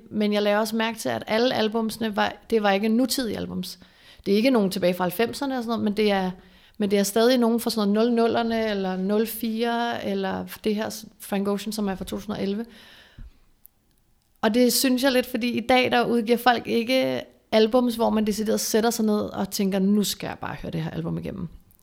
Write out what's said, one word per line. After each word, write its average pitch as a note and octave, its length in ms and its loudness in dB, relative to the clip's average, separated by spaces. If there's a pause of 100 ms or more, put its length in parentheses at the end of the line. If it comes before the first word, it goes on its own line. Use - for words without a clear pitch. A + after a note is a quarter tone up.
Men G#3 240 0
jeg G#3 100 2
lagde G#3 160 2
også A3 160 -2
mærke A3 240 -2
til, C4 100 -4
at - 180 -4
alle A#3+ 280 2
albumsene A3 600 -2
var, G#3 200 0 (140)
det A3 140 2
var G3+ 80 4
ikke G3+ 160 2
nutidige A3+ 500 0
albums. F3+ 420 -8 (460)
Det G3+ 60 0
er G3+ 60 6
ikke A#3 120 4
nogen G#3 220 4
tilbage F#3 220 2
fra F#3 100 -2
halvfemserne A#3 540 -2
og A#3 60 -4
sådan A3+ 60 -6
noget, A3 140 -2
men G#3+ 140 0
det G#3+ 140 4
er, F#3+ 200 0 (460)
men G3+ 140 -2
det G3+ 80 4
er G3+ 40 2
stadig A#3 340 4
nogen A#3 220 2
fra A3+ 100 -2
sådan G#3 200 0
noget A3 220 2
nul A#3 40 2
nullerne A3+ 540 0
eller F#3+ 280 -2
nul G#3 300 0
fire, A#3 760 -4
eller F#3+ 400 -4 (180)
det G#3+ 120 0
her G#3+ 300 -6 (140)
Frank G3 280 -4
Ocean, G3+ 240 -4
som G#3 160 -4
er F#3+ 80 -4
fra - 100 -10
to G#3+ 100 -8
tusind G3+ 200 -8
og - 60 -6
elleve. G3+ 240 -4 (1800)
Og G#3+ 120 2
det A#3+ 200 4
synes B3+ 300 2
jeg C#4 80 4
lidt, B3 140 2
fordi A#3+ 220 -4
i A#3 120 -2
dag, B3 320 2
der A#3+ 140 4
udgiver A#3 320 2
folk A#3 300 2
ikke B3+ 540 0 (300)
albums, A3 440 4
hvor A3 140 2
man G#3+ 180 0
decideret G#3+ 320 -2
sætter A3 300 0
sig A3+ 160 0
ned G#3 140 2
og G3 320 -6
tænker, G3 280 0
"Nu G3+ 240 4
skal - 240 -6
jeg - 120 -8
bare - 220 -8
høre F3 100 -8
det E3 100 -4
her D#3+ 100 -6
album E3 260 -6
igennem." E3+ 300 -8 (360)